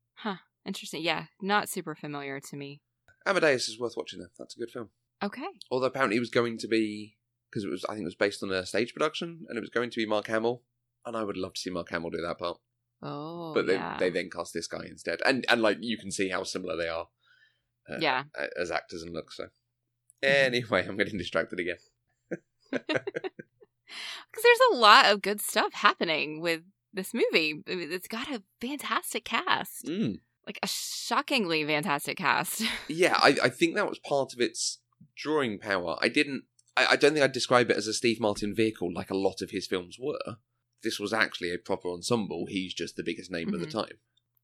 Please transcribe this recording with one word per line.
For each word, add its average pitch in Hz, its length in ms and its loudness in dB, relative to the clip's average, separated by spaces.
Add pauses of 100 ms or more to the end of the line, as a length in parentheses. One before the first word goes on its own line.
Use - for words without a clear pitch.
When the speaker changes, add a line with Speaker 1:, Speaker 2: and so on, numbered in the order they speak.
(140)
Speaker 1:
Huh, 202 220 -8 (280)
interesting. 196 380 -10
Yeah, 160 240 -2 (160)
not 202 260 0
super 165 260 -6
familiar 139 460 -8
to - 160 -14
me. 143 240 -12 (460)
Speaker 2:
Amadeus 160 420 4
is 110 100 -12
worth 120 180 -4
watching, - 240 -8
though. 90 80 -14 (100)
That's - 180 -16
a - 20 -20
good 117 120 -8
film. 113 200 -12 (320)
Speaker 1:
Okay. 202 200 -6 (280)
Speaker 2:
Although 127 160 2
apparently 127 300 2
it 123 40 4
was 117 100 -2
going 117 280 0
to 113 100 -8
be, 107 480 0 (360)
'cause 104 120 -4
it 98 60 -4
was, 92 160 -6
I - 80 -2
think 107 80 -8
it 82 40 -2
was 92 80 -6
based 101 280 0
on 101 100 -4
a 92 140 0
stage 113 260 0
production, 165 560 -4
and 117 100 -6
it - 20 -4
was - 100 -8
going 117 200 0
to - 60 -10
be 113 100 0
Mark 104 220 0
Hamill, 113 340 0 (440)
and 117 100 -6
I 110 80 -2
would 98 120 -4
love 92 180 -6
to - 60 -8
see 92 100 -6
Mark 85 200 -6
Hamill 85 200 -2
do 82 100 -6
that 85 180 -4
part. 87 200 -4 (440)
Speaker 1:
Oh, 156 520 -10
Speaker 2:
But 113 120 2
they, 92 80 4
Speaker 1:
yeah. 85 240 -4
Speaker 2:
they 92 120 0
then 87 200 -4
cast 87 240 -8
this 85 120 -6
guy - 220 -10
instead. 82 380 -6
And, 131 220 -2
and, 120 140 6
like, 104 180 4
you 110 180 -4
can 98 120 -12
see 95 200 -2
how 95 140 -2
similar 90 320 -6
they 82 120 -2
are, 82 200 -6 (840)
uh, - 100 -8
Speaker 1:
Yeah. 139 240 0 (120)
Speaker 2:
a-, - 240 -6
as 85 100 -4
actors 82 320 -6
and 85 100 -12
looks, - 240 -10
so. - 80 -10 (800)
Speaker 1:
Mm-hmm. 139 40 2 (280)
Speaker 2:
Anyway, 110 320 2
I'm 98 100 -6
getting 104 220 0
distracted 85 420 -2
again. 87 160 -2 (560)
<laughs> - 400 -16
Speaker 1:
'Cause - 1700 -8
there's 480 300 8
a 277 40 2
lot 233 300 12
of 202 160 6
good 208 180 -2
stuff 277 340 0
happening 156 640 2
with 165 220 0 (300)
this 190 220 -6
movie. 190 540 2
I 180 60 -4
mean, 170 180 -6
it's 185 160 -8
got 233 200 -6
a 240 140 -6 (180)
fantastic 254 640 -4
cast. - 640 -2
Speaker 2:
Mm. 160 340 -2 (260)
Speaker 1:
Like, - 160 -10
a 202 40 -2
shockingly 214 1000 0
fantastic 147 540 0
cast. - 440 0 (140)
<laughs> - 120 -12
Speaker 2:
Yeah, 160 340 4
I, 139 220 8
I 127 40 8
think 165 280 2
that 202 120 0
was - 120 -8
part 135 320 0
of 123 80 -4
its - 400 -2 (360)
drawing 139 420 0
power. 90 420 -2
I 104 80 4
didn't, 139 360 0 (320)
I, 127 140 4
I 131 60 6
don't 147 160 8
think 151 120 4
I'd 131 80 6
describe 123 380 4
it 98 60 4
as 104 100 -2
a 107 80 -2
Steve 113 260 2
Martin 104 340 0
vehicle 104 380 0
like - 180 -6
a 98 60 0
lot 95 260 0
of 85 80 -8
his 92 160 -4
films 90 340 -6
were. - 360 -6 (460)
This 110 160 -4
was 101 140 -4
actually 87 420 0
a 87 40 -4
proper 90 300 -4
ensemble. 87 600 -2
He's 92 260 -4
just - 220 -6
the 90 80 -6
biggest 90 260 -6
name 82 240 -4
of - 60 -4
the 82 60 -4
Speaker 1:
Mm-hmm. 110 120 -6
Speaker 2:
time. - 200 -6 (460)